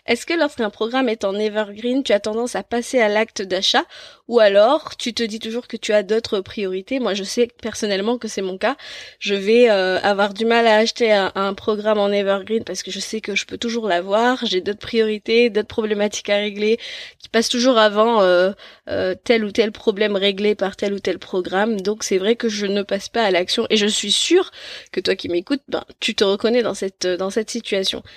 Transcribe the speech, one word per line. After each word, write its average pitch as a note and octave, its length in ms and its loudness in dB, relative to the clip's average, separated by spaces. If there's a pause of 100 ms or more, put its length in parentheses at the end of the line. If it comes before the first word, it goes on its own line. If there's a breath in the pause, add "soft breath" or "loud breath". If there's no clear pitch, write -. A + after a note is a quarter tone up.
est-ce A#3 200 -2
que E4 80 -2
lorsqu'un D4 360 -2
programme A#3+ 380 -2
est A#3 160 -2
en G3 120 -2
evergreen, G#3+ 680 -2
tu A#3 80 0
as G#3 80 4
tendance A3+ 340 -4
à G3 80 -4
passer A#3+ 380 -2
à G#3+ 80 4
l'acte G#3+ 340 0
d'achat, G3 420 0 (440 loud breath)
ou A#3 100 2
alors G#3+ 580 6
tu A#3 160 -6
te A#3 120 -4
dis A3 160 -6
toujours A3 260 -8
que A#3+ 100 -10
tu - 160 -4
as G#3 120 4
d'autres A3 340 -2
priorités ? G3 640 -4
Moi, G#3 140 0
je G3 100 -4
sais A#3 240 0 (120)
personnellement G#3 560 -2
que A3+ 120 -10
c'est G#3 140 -6
mon F#3+ 160 -4
cas. B3 180 0 (420 loud breath)
Je G3+ 160 -2
vais, A3 360 4
euh, F#3 320 2
avoir G3+ 320 0
du A3 100 -4
mal A#3 240 4
à G#3+ 80 6
acheter A3+ 340 2
un, G3 240 2
un G3 180 -2
programme G#3 460 -2
en G3+ 120 2
evergreen G3+ 520 0
parce F#3 220 -8
que F#3+ 80 -12
je F#3+ 80 -8
sais A3 200 -8
que G3+ 140 -8
je - 100 -4
peux F#3 140 -10
toujours A3+ 300 -4
l'avoir. G#3+ 580 2
J'ai F#3 140 -2
d'autres G3+ 180 -6
priorités, A3+ 720 2
d'autres G#3+ 160 -2
problématiques G#3 640 -2
à G3+ 60 2
régler G#3 420 0 (400 loud breath)
qui - 100 -20
passent A#3 200 0
toujours B3 280 4
avant, G#3+ 460 6
euh, F3+ 300 4 (360 loud breath)
euh, F#3 360 -2
tel A3+ 200 2
ou G3+ 60 -4
tel G#3+ 220 -2
problème G#3 420 0
réglé G3+ 400 0
par F#3+ 220 -4
tel G3+ 180 -4
ou F#3+ 60 -6
tel F3+ 180 -2
programme. F#3+ 640 -2
Donc G#3 240 -4
c'est G3 140 0
vrai G#3+ 180 2
que A#3 120 -4
je G#3 180 -4
ne G3+ 160 0
passe G3 260 -4
pas A#3 160 0
à F#3+ 80 2
l'action F#3 360 0
et G#3+ 80 2
je G3+ 100 2
suis G#3 260 -2
sûre - 400 2 (400 loud breath)
que F#3 80 -4
toi F#3+ 160 0
qui - 120 -8
m'écoutes, F3 380 -2
ben, - 180 -6 (140)
tu - 160 -4
te - 80 -2
reconnais G#3+ 400 2
dans G3+ 120 -2
cette, F#3+ 340 -4
dans F3+ 220 -2
cette G#3+ 200 -4
situation. A#3 140 -8 (520 loud breath)